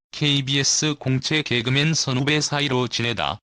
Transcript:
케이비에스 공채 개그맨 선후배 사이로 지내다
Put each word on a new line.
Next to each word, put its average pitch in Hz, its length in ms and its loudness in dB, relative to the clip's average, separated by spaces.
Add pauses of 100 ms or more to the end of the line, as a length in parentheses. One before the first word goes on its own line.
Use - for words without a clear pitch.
(120)
케이비에스 143 840 0
공채 131 420 0
개그맨 135 540 0
선후배 139 480 0
사이로 135 460 0
지내다 95 540 -2